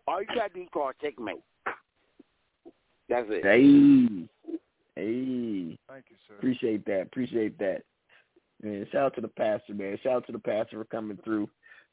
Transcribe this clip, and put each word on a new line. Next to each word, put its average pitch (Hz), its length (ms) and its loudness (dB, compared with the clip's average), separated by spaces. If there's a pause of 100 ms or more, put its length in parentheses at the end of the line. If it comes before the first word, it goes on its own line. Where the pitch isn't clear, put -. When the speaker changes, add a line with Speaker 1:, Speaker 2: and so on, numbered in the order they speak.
Speaker 1:
All 165 140 -4
you 220 60 -8
gotta 214 260 -4
do 180 100 -12
is 175 100 -20
call 139 280 -4
checkmate. 120 420 -10 (1700)
That's 120 220 -2
it. 98 120 -2
Speaker 2:
Hey. 127 840 8 (680)
Hey. 113 840 -6 (100)
Speaker 3:
Thank 135 220 -20
you, - 60 -20 (120)
sir. 107 80 -20
Speaker 2:
Appreciate 113 480 -2
that. 98 180 -2
Appreciate 113 560 -4
that. 95 240 -4 (800)
Man, 104 300 -8
shout 139 140 0
out 131 80 -4
to 120 80 -10
the 110 60 -8
pastor, 107 440 -4
man. 98 300 -8
Shout 107 140 -2
out - 100 -6
to 123 60 -14
the 117 60 -10
pastor - 400 -6
for 110 60 -10
coming 110 400 -10
through. 107 240 -2 (440)